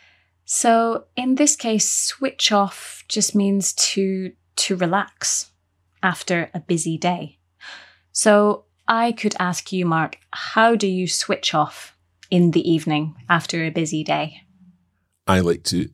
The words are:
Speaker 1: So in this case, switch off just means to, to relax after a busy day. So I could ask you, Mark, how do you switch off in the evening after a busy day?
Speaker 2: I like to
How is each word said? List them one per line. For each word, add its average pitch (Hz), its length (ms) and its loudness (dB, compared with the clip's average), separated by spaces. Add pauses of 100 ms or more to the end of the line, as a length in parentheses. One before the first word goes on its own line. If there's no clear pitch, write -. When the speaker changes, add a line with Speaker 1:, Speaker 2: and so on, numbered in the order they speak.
(440)
Speaker 1:
So 226 640 0 (100)
in 254 200 0
this 294 200 4
case, 220 320 0
switch - 640 -2
off - 560 0
just - 260 -2
means 196 380 2
to, 190 600 -2 (220)
to - 220 -2
relax - 760 -2 (540)
after 175 500 -2
a 165 60 -8
busy 160 360 -2
day. 175 440 -4 (720)
So 208 540 4 (200)
I 233 240 2
could 214 300 -2
ask 180 320 -4
you, 185 120 -2
Mark, 160 340 0 (120)
how 226 460 2
do 208 100 0
you 185 220 0
switch - 440 -4
off - 440 -2 (340)
in 175 220 6
the 170 180 2
evening 156 460 -2 (120)
after 165 360 -2
a 160 60 -4
busy 156 340 -4
day? 151 380 -4 (840)
Speaker 2:
I 95 140 4
like 85 240 0
to - 300 -2